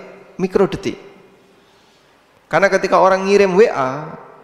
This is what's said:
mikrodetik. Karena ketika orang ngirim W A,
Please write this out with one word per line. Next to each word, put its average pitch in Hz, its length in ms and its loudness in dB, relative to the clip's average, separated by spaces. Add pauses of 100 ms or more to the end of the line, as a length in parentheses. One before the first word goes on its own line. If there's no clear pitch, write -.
(360)
mikrodetik. 180 640 -2 (1500)
Karena 175 160 2
ketika 185 320 0
orang 190 240 2
ngirim 196 320 2
W 220 160 4
A, 139 400 -6 (320)